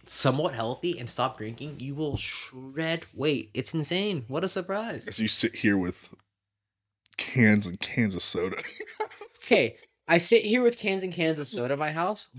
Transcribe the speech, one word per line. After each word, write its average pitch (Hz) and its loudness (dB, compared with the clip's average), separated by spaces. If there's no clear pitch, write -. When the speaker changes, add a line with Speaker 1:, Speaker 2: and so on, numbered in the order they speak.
Speaker 1:
somewhat 143 0
healthy 131 -4
and 120 -8
stop 131 -2
drinking. 117 -10
You 135 -8
will 147 -2
shred 147 -6
weight. 139 0
It's - -6
insane. 170 -2
What 135 -4
a 190 0
surprise. 196 -6
Speaker 2:
As - -2
you 220 2
sit - 4
here 101 6
with 90 -4
cans 107 4
and 87 -8
cans 110 0
of 85 -2
soda. 92 0
<laughs> - -8
Speaker 1:
Okay, 143 4
I 170 6
sit 220 6
here 226 4
with 233 4
cans 196 -2
and 185 -4
cans 160 0
of 143 -6
soda 131 -2
in 139 -2
my 151 -2
house, 180 -4